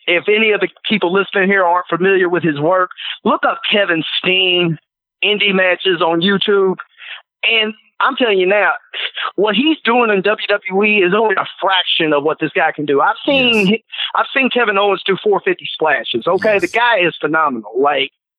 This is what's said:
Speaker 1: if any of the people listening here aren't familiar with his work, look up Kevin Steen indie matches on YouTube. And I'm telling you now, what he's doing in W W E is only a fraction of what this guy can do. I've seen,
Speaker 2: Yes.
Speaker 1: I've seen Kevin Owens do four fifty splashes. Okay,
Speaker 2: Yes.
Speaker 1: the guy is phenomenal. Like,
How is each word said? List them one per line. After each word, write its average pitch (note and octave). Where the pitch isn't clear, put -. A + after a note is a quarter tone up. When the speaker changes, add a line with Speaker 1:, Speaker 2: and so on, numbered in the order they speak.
Speaker 1:
if F3
any G#3+
of G3
the F#3
people F#3
listening F#3+
here G3
aren't F3
familiar F#3
with E3+
his D3
work, F3+
look C#4
up F#3
Kevin F3
Steen F3+
indie G3+
matches F#3
on E3+
YouTube. G3
And A3
I'm B3+
telling A3+
you F3+
now, F#3+
what G3+
he's D4
doing A#3
in G3
W G3+
W G3+
E G#3
is F3
only G#3+
a -
fraction F3
of C#3+
what D3+
this D#3
guy D#3+
can D3+
do. C#3+
I've G3
seen, B3
Speaker 2:
Yes. A3
Speaker 1:
I've A3
seen C4
Kevin G#3+
Owens G3
do F#3+
four G3+
fifty F3+
splashes. C#3
Okay, F#3+
Speaker 2:
Yes. G3+
Speaker 1:
the F3
guy A#3
is E3+
phenomenal. C#3+
Like, C#3